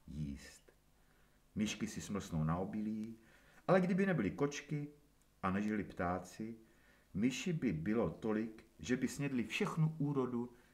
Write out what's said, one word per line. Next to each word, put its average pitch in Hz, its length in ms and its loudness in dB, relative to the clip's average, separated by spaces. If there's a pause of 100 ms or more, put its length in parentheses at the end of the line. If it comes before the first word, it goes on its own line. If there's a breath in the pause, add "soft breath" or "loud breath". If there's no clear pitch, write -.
jíst. 69 680 -8 (840 soft breath)
Myšky 104 320 0
si - 140 -6
smlsnou 82 440 -2
na 82 140 2
obilí, 107 600 -4 (500 loud breath)
ale 190 120 8
kdyby 185 260 2
nebyly 127 240 2
kočky 143 580 -2 (540)
a 95 80 0
nežili 104 340 0
ptáci, 90 720 -4 (580 loud breath)
myši 131 380 2
by 131 200 2
bylo 101 380 2
tolik, 110 540 -2 (140)
že 123 180 0
by 123 120 0
snědli 135 360 0
všechnu 156 540 2
úrodu, 123 540 0 (220 loud breath)